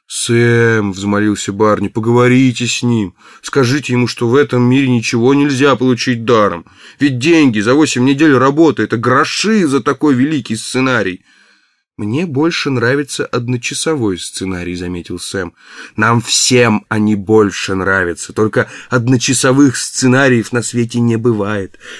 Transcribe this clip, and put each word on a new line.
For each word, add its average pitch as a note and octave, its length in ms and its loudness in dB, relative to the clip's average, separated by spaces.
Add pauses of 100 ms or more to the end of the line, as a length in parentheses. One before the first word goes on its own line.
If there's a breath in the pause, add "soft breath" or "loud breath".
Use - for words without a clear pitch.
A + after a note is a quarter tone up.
«Сэм», A#2 840 2
взмолился G2+ 640 -2
Барни, — G2+ 360 0
«поговорите B2 760 2
с - 160 -4
ним. A2+ 320 0 (300 loud breath)
Скажите B2+ 500 -2
ему, B2 140 0
что A#2+ 200 -4
в A#2 60 0
этом C3+ 300 2
мире B2+ 260 2
ничего B2 460 2
нельзя C#3+ 400 2
получить A#2+ 500 -2
даром. G2+ 400 0 (340 loud breath)
Ведь C#3 200 0
деньги C#3+ 400 4
за A2 160 2
восемь C#3+ 300 2
недель C#3+ 280 4
работы — C#3 500 2
это A2 140 -2
гроши D3+ 680 0
за C3+ 140 0
такой C#3+ 340 0
великий C3 400 -2
сценарий». A2+ 680 -4 (760 soft breath)
«Мне A2+ 260 -4
больше D#3+ 440 -2
нравится C3 560 -2
одночасовой B2 920 -4
сценарий», F2+ 540 -8
заметил F2 460 -8
Сэм. F2+ 340 -8 (440 loud breath)
«Нам A#2 240 2
всем A#2+ 680 0
они G#2+ 280 0
больше G2+ 600 0
нравятся. F#2 560 -2
Только G#2+ 380 -2 (200 loud breath)
одночасовых B2+ 880 2
сценариев B2+ 760 0
на A#2+ 80 -2
свете A#2 400 -4
не A#2 160 2
бывает. G#2 600 -2 (220 loud breath)